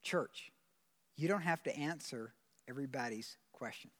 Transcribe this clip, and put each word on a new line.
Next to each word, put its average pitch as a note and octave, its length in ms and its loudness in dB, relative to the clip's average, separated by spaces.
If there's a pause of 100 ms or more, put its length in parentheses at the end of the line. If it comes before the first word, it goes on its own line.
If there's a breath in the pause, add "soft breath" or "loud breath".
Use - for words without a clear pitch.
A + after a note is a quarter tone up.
Church, - 520 0 (640)
you D#3 100 2
don't G3 140 4
have E3 220 4
to - 120 2
answer C#3+ 580 -2 (360)
everybody's B2+ 680 -2 (140)
question. - 480 -8